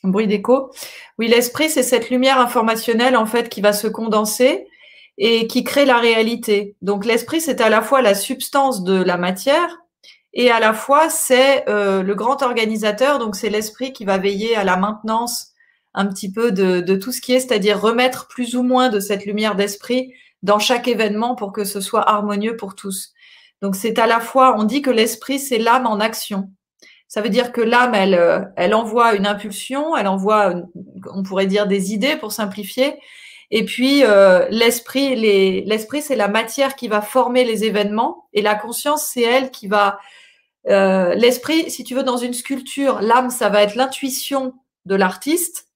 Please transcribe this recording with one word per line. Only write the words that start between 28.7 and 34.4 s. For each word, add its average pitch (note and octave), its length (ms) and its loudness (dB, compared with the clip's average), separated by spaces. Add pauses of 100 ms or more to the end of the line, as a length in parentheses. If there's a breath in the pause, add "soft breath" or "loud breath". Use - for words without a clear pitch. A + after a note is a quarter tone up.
envoie A3+ 420 2
une G3 100 -2
impulsion, B3+ 680 -4
elle G3+ 120 0
envoie, G3 480 2
euh, F3 60 -6 (520)
on G3 100 -6
pourrait F#3+ 240 -2
dire G#3 180 0
des G3 280 -2
idées C4+ 240 0
pour G#3+ 160 -10
simplifier. G#3+ 640 -4 (500 loud breath)
Et A3 140 0
puis, C4+ 400 2
euh, G3 460 6